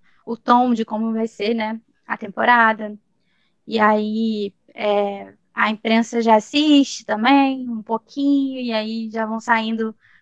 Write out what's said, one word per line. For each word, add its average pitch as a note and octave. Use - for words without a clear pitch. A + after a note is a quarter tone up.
o A#3
tom B3
de A3
como A3
vai A3
ser, A3
né, A3
a -
temporada. A3
E A3
aí, G#3+
é, G3+
a G#3+
imprensa A3+
já A3+
assiste D4
também, C4
um A3+
pouquinho, C4+
e A#3+
aí A3
já A3
vão A3
saindo A3+